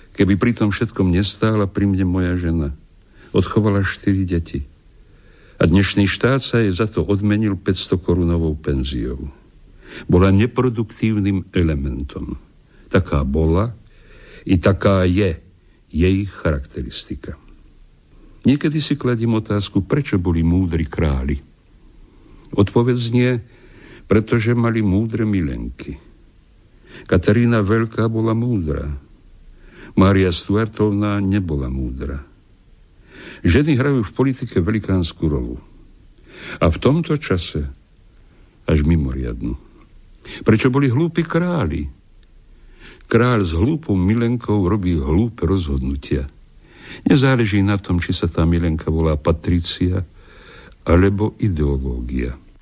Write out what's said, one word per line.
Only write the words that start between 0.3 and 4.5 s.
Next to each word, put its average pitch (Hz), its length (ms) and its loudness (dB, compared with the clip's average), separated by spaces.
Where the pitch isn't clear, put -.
pri 117 160 2
tom 107 160 0
všetkom 98 400 -2
nestála 101 560 0
pri 101 220 -2
mne 95 180 0
moja 90 300 0
žena. 82 400 -2
Odchovala 104 500 2
štyri 98 440 0
deti. 85 360 -4